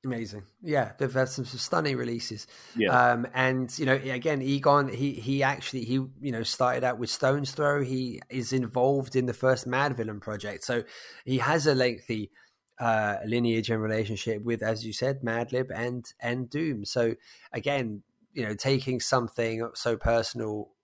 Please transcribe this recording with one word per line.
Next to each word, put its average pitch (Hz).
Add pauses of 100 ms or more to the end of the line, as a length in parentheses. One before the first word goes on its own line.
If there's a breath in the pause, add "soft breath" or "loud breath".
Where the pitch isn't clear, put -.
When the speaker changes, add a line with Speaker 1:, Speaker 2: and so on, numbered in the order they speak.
Speaker 1:
Amazing. 110 (180)
Yeah, 147
they've 127
had 131
some, 135
some 127
stunning 151
releases. 117 (300 loud breath)
Speaker 2:
Yeah. 113 (220)
Speaker 1:
Um, 120
and, 131
you 151
know, 131
again, 135
Egon, 139
he, 131
he 135
actually, 131
he, 117
you 135
know, 117
started 127
out 123
with 120
Stone's 139
Throw. 143
He 127 (100)
is 123
involved 131
in 127
the 120
first 131
Madvillain 123
project. 104
So 120 (400 loud breath)
he 127
has 143
a 147
lengthy, 117 (480 soft breath)
uh, 107
lineage 113
and 110
relationship 107
with, 117
as 113
you 110
said, 135
Madlib 120
and, 120 (160)
and 120
Doom. 143
So 117 (380 loud breath)
again, 123 (300)
you 127
know, 107
taking 135
something 113
so 117
personal 113 (160)